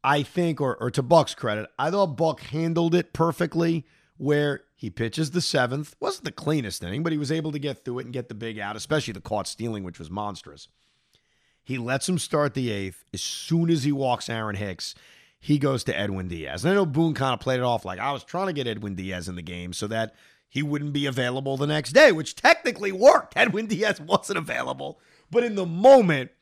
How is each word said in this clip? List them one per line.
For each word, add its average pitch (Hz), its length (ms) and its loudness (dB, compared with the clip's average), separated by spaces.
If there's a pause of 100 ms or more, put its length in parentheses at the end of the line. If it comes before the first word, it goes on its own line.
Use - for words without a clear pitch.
I 143 220 2
think, 165 380 -2
or, 127 160 0
or 120 140 -2
to 139 120 0
Buck's 147 320 4
credit, 107 420 -4
I 147 140 0
thought 185 240 2
Buck 156 240 0
handled 165 560 0
it 170 160 2
perfectly 165 760 0 (300)
where 147 460 0 (140)
he - 140 -8
pitches 131 420 -4
the 180 100 0
seventh. 139 580 -2
Wasn't - 260 -6
the 151 60 -6
cleanest 147 520 -4
inning, 104 200 -4
but 165 80 0
he 156 60 -2
was 143 140 -4
able 156 200 -4
to 147 80 -8
get 135 260 -8
through 123 140 -6
it 120 60 -10
and 123 80 -14
get 123 160 -8
the 120 60 -12
big 110 220 -10
out, 104 180 -6
especially 135 380 -2
the 95 80 -12
caught 104 260 -4
stealing, 110 360 -6
which 90 160 -12
was 80 100 -14
monstrous. 92 580 -10 (960)
He 131 140 -6
lets 123 320 -4
him 180 80 0
start 147 380 0
the 123 160 -2
eighth. 98 320 -6 (100)
As 92 80 -8
soon - 480 0
as 160 140 2
he 147 80 2
walks 131 360 -2
Aaron 110 280 -4
Hicks, 95 400 -8 (440)
he 151 200 2
goes 135 240 0
to 90 140 -4
Edwin 95 300 -4
Diaz. 82 380 -8
And 175 60 4
I 196 40 4
know 196 120 2
Boone 156 260 2
kinda 131 240 -2
played 127 220 -2
it 123 40 -2
off 120 220 0
like, 92 140 -10
"I 131 120 -4
was 135 120 -8
trying 190 240 -6
to 175 60 -4
get 139 120 -4
Edwin 104 300 -6
Diaz 92 340 -6
in 90 60 -8
the 87 80 -12
game 87 280 -10
so 107 160 -6
that 110 280 -4 (340)
he 139 140 -4
wouldn't 147 300 -4
be 143 120 -2
available 135 520 -2
the 143 100 -2
next 151 260 -4
day," 277 180 10
which 160 240 -4
technically 240 560 2
worked. 254 420 8
<laughs> - 40 -2
Edwin 220 300 2
Diaz 202 340 -2
wasn't 185 380 0
available. 131 600 -6 (300)
But 240 140 2
in 233 100 -2
the 196 120 -2
moment 175 680 8 (100)